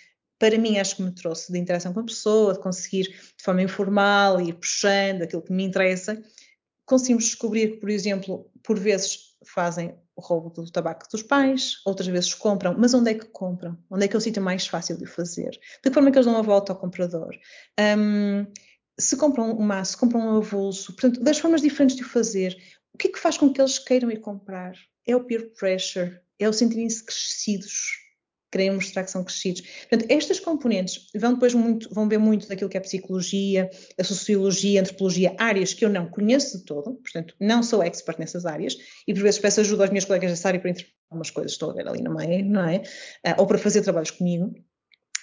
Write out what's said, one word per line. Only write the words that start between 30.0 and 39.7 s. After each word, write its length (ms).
estas 300
componentes 720
vão 200
depois 200
muito, 380
vão 160
ver 100
muito 300
daquilo 220
que 60
é 40
a 20
psicologia, 880
a 60
sociologia, 760
a 20
antropologia, 560
áreas 360
que 100
eu 60
não 180
conheço 500
de 60
todo, 300
portanto, 440
não 240
sou 200
expert 360
nessas 280
áreas, 300
e 60
por 100
vezes 160
peço 220
ajuda 240